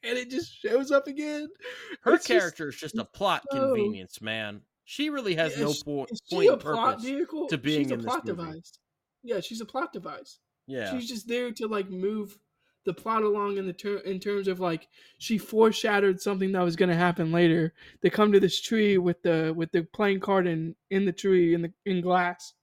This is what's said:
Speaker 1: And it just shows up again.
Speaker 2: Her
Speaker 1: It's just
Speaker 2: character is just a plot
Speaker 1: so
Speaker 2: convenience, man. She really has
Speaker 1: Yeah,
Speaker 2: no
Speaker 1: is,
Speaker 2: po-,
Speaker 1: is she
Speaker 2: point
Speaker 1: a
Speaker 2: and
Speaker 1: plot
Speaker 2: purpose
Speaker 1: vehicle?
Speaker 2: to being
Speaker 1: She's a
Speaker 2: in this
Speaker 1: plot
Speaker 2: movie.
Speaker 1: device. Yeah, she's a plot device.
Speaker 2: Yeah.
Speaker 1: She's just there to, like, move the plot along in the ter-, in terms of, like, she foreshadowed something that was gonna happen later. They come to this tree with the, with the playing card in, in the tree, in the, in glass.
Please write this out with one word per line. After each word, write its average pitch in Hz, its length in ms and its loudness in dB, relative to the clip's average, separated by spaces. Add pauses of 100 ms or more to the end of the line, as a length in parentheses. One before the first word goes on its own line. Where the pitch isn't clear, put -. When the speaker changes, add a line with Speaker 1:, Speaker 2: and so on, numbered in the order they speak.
Speaker 1:
And 240 160 -4
it 247 120 -8
just 262 240 -8
shows 262 380 0
up 277 160 2
again. 294 400 -8 (540)
Speaker 2:
Her - 120 6
Speaker 1:
It's - 140 2
just - 0 -
Speaker 2:
character 175 400 0
is 131 80 -12
just 165 220 -10
a 226 60 -6
plot 185 460 -2
Speaker 1:
so - 0 -
Speaker 2:
convenience, 220 720 -2
man. 107 420 -6 (220)
She 302 260 -6
really 233 260 -4
has 156 180 0
Speaker 1:
Yeah, - 20 -8
Speaker 2:
no 143 80 -2
Speaker 1:
is, 147 100 0
Speaker 2:
po-, 143 340 -6
Speaker 1:
is 220 160 -10
she - 60 -14
Speaker 2:
point - 160 4
Speaker 1:
a 508 60 8
Speaker 2:
and 269 60 0
Speaker 1:
plot - 20 -10
Speaker 2:
purpose 233 420 -2
Speaker 1:
vehicle? 294 460 -4
Speaker 2:
to 160 100 -2
being 113 60 -10
Speaker 1:
She's 147 260 0
a - 20 -2
Speaker 2:
in 120 100 -4
this - 20 -8
Speaker 1:
plot 247 200 -4
Speaker 2:
movie. - 20 -8
Speaker 1:
device. 170 460 -10 (500)
Yeah, 233 180 -4
she's 226 200 -12
a 220 60 -10
plot 320 260 -6
device. 170 460 -14 (280)
Speaker 2:
Yeah. 220 160 -6
Speaker 1:
She's 233 260 -6
just 233 200 -12
there 240 240 -4
to, 226 160 -8
like, 202 220 -4
move 196 480 -6 (460)
the 190 100 -2
plot 220 280 -2
along 202 360 0
in 190 80 -6
the 180 60 -6
ter-, 202 260 -6
in 190 220 -6
terms 202 280 -4
of, 185 120 -4
like, 165 280 -4 (300)
she - 200 -2
foreshadowed 208 840 2
something 190 320 0
that 185 100 2
was 170 140 2
gonna 180 200 4
happen 175 360 2
later. 170 420 4 (260)
They 175 100 4
come 208 220 4
to 196 80 10
this 190 200 2
tree 208 380 2
with 175 240 0
the, 160 340 2
with 165 160 -2
the 175 120 2
playing 196 360 0
card 190 280 2
in, 160 260 -4 (160)
in 196 140 2
the 180 80 2
tree, 180 420 4
in 170 80 0
the, 170 100 -6 (120)
in 185 160 0
glass. 180 640 0